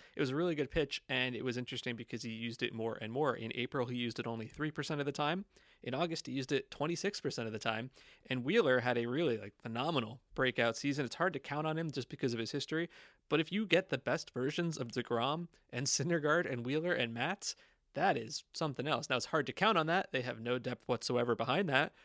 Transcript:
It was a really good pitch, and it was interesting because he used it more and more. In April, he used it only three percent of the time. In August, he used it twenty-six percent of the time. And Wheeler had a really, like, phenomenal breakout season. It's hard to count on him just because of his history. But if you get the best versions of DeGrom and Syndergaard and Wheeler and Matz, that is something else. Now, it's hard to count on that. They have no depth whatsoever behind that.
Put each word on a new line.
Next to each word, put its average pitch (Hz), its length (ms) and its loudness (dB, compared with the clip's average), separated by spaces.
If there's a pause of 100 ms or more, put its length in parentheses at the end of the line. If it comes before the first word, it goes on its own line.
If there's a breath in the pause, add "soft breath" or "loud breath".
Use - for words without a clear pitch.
(140 loud breath)
It - 60 0
was 143 80 4
a 131 80 0
really 170 180 2
good 143 160 -2
pitch, 147 380 0
and 127 260 2
it 113 80 -4
was 120 140 0
interesting 123 400 -4
because 117 260 -8
he 117 60 -6
used 113 340 -6
it 113 120 -2
more 113 260 -4
and 110 100 -6
more. 135 240 2
In 113 200 -6
April, 123 320 -2
he 123 100 -4
used 120 220 -2
it 117 80 -4
only 113 200 -4
three 151 240 -6
percent 151 300 -4
of 139 60 -2
the 143 60 -2
time. 160 340 0 (360 soft breath)
In 127 120 -4
August, 160 320 -2
he 127 80 -6
used 135 180 -2
it 131 180 0
twenty-six 170 480 -2
percent 123 280 -4
of 110 80 -4
the 110 40 -4
time. 113 300 -2 (400 loud breath)
And 127 160 -2
Wheeler 147 360 6
had 120 180 4
a 117 80 2
really, 127 320 2
like, 101 240 -12
phenomenal 120 580 -2 (140)
breakout 123 420 2
season. 143 300 0
It's - 100 -8
hard 180 160 2
to 151 60 -4
count 151 280 -4
on 156 120 0
him 165 120 -2
just 127 200 -6
because 127 240 -2
of 113 60 -2
his 110 120 -4
history. 156 380 -2 (400 loud breath)
But 156 100 4
if 160 100 -2
you 214 140 0
get 180 240 2
the 143 80 0
best - 380 -2
versions 151 420 -2
of 120 120 -4
DeGrom 127 600 -2 (240 soft breath)
and 123 140 -2
Syndergaard 156 580 2
and 120 220 -4
Wheeler 156 260 0
and 120 220 0
Matz, 147 420 -2 (380 soft breath)
that 175 240 2
is 117 340 -8
something 147 340 -4
else. 156 220 0
Now, 131 80 2
it's 117 100 0
hard 151 200 2
to 127 80 -4
count 202 240 4
on 156 80 4
that. 175 260 0
They 131 80 0
have 120 200 -6
no 123 180 0
depth 123 280 -6
whatsoever 120 480 2
behind 135 360 2
that. 139 240 4 (100)